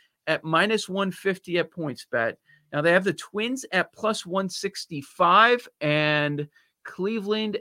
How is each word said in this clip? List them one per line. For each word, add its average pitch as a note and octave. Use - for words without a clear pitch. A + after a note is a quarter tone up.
at D#3
minus F#3+
one F#3+
fifty F3+
at E3
PointsBet. B2
Now D3
they E3
have F#3
the F#3+
Twins A#3
at F3+
plus G#3+
one F#3+
sixty-five F#3+
and D3
Cleveland G#3